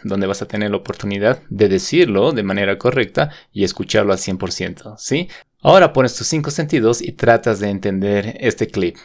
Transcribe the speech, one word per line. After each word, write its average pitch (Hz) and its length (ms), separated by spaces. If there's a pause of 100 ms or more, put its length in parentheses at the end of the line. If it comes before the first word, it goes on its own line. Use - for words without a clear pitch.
donde 98 220
vas 98 160
a 104 40
tener 104 240
la 101 60
oportunidad 101 720
de 104 200
decirlo 104 640
de 113 100
manera 98 340
correcta 131 540 (200)
y 101 140
escucharlo 101 480
al 92 60
cien 95 180
por 92 160
ciento, 87 460
¿sí? 165 320 (320)
Ahora 160 320
pones 131 220
tus - 100
cinco 151 240
sentidos 143 500
y - 120
tratas 113 480
de 101 100
entender 101 680
este 113 260
clip. 92 380